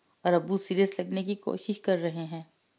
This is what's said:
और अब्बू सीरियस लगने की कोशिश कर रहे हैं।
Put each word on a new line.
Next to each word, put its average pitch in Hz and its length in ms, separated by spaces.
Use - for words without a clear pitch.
और 175 80
अब्बू 175 240
सीरियस 190 440
लगने 185 220
की 196 120
कोशिश 202 440
कर 190 200
रहे 165 260
हैं। 160 220